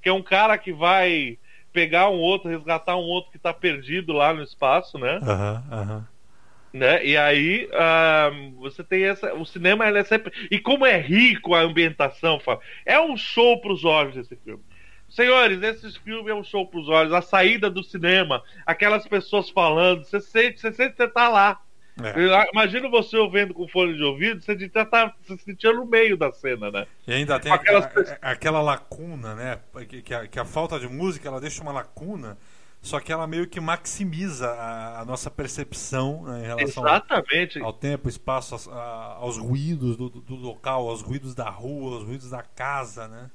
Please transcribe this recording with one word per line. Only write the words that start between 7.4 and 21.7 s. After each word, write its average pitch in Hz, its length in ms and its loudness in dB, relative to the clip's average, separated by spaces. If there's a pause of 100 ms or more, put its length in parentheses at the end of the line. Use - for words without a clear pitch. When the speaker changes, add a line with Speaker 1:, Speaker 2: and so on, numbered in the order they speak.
Speaker 1:
ah, 160 580 6 (260)
você 135 260 -12
tem 185 200 0
essa, 196 320 -2
o 160 100 -8
cinema, 196 420 2
ele 208 120 4
é 202 40 2
sempre, 220 280 0 (180)
e 208 100 0
como 269 260 4
é 226 120 6
rico 175 580 4
a 165 60 6
ambientação, 160 760 2
Fábio. 120 240 -4 (220)
É 262 140 4
um 311 160 2
show 233 460 4
pros 185 240 -4
olhos 147 320 2
esse 123 180 -12
filme. 110 260 -16 (460)
Senhores, 240 540 4
esse 220 380 -6
filme 214 320 -10
é - 20 -2
um 208 100 -6
show 196 240 -4
pros 156 220 -10
olhos. 160 240 4
A 175 80 4
saída 202 480 4
do 180 140 -6
cinema, 175 580 0 (240)
aquelas 208 420 2
pessoas 202 440 0
falando, 170 520 4
você 202 160 -4
sente, 226 400 0
você 220 140 -6
sente 254 180 0
que - 60 -20
você 240 100 2
tá 240 220 2
lá. 202 300 4 (440)